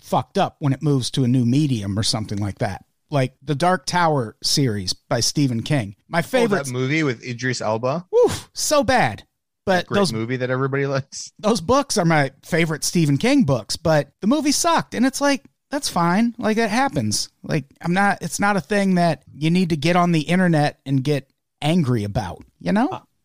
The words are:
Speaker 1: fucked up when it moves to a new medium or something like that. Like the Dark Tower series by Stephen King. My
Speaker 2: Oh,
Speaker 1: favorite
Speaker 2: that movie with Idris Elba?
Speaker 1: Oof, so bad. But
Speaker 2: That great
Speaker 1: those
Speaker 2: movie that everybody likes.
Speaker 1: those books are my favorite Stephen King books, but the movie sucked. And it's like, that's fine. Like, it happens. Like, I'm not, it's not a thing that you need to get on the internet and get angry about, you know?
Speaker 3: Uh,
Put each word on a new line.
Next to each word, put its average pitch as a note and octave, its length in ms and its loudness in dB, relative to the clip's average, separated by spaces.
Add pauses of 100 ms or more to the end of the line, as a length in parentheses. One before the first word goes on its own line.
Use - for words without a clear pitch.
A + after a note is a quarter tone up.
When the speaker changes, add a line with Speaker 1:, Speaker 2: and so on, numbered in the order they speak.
Speaker 1:
fucked - 380 -4
up - 220 0
when C3+ 120 0
it B2+ 100 -4
moves C#3 280 0
to C3+ 140 0
a A#2+ 40 2
new B2 160 2
medium A#2 540 0
or A2+ 40 -2
something G#2+ 360 -4
like G2+ 220 -6
that. G2+ 260 -6 (240)
Like C3 320 -2
the C#3+ 120 -4
Dark F3 300 0
Tower D3+ 580 0
series G#2 520 0
by - 260 -4
Stephen B2 420 0
King. A2 340 -4 (120)
My E3+ 120 -2
Speaker 2:
Oh, - 20 -4
Speaker 1:
favorite G#3 420 0
Speaker 2:
that B2+ 80 -8
movie C3 300 0
with B2 200 -2
Idris B2 380 -6
Elba? A#2 460 -2 (180)
Speaker 1:
Oof, - 300 -2
so D4 280 0
bad. G3 420 0 (400)
But G3 80 0 (100)
Speaker 2:
That - 40 -10
great A#2+ 140 0
Speaker 1:
those E3+ 120 0
Speaker 2:
movie A2+ 260 -4
that B2 120 -2
everybody C3+ 360 -2
likes. - 520 -6
Speaker 1:
those G#3 220 0
books B3+ 360 0
are F#3 80 2
my D3+ 280 2 (120)
favorite D#3+ 380 -2
Stephen D3 340 2
King B3+ 280 4
books, B2+ 320 -2
but D#3 340 0 (100)
the F#3 60 -2
movie D4 240 2
sucked. D#4+ 420 0
And A3+ 140 0
it's - 140 -2
like, C#4+ 240 0 (260)
that's C#4+ 180 -4
fine. F#3+ 480 2
Like, G#3+ 200 0
it A3+ 120 0
happens. F#3+ 600 -2 (160)
Like, D3 220 -4 (140)
I'm E3+ 140 -2
not, G3+ 280 2
it's - 180 -6
not G3+ 160 2
a F3+ 40 0
thing G3 360 0
that E3+ 260 2 (100)
you D3 200 -2
need F3+ 180 2
to E3 60 0
get D#3+ 180 0
on F3 160 4
the D#3+ 120 2
internet E3 600 2
and C3+ 200 0
get C#3+ 260 -2 (320)
angry C#3 400 2
about, G2+ 400 -6 (160)
you F3 140 -4
know? A3+ 160 2
Speaker 3:
Uh, - 120 -8 (240)